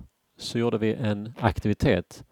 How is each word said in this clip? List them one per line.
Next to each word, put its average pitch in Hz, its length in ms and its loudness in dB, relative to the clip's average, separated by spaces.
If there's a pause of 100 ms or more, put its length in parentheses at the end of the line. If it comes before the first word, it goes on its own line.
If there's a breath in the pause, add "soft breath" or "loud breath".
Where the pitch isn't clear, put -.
(380)
så - 220 -6
gjorde 117 180 0
vi 110 160 2
en 107 460 -4
aktivitet 104 920 2